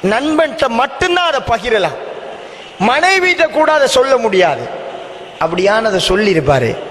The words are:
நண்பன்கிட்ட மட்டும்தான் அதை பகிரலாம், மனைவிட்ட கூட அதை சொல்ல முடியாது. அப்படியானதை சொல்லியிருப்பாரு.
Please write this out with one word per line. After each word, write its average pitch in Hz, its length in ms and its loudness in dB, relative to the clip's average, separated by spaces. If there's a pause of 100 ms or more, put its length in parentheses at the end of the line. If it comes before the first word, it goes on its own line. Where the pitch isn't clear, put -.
நண்பன்கிட்ட 277 640 0
மட்டும்தான் 330 640 0
அதை 262 140 0
பகிரலாம், 208 480 0 (920)
மனைவிட்ட 349 640 2
கூட 311 220 2
அதை 285 160 4
சொல்ல 262 300 4
முடியாது. 180 440 2 (800)
அப்படியானதை 190 680 0
சொல்லியிருப்பாரு. 151 720 2 (140)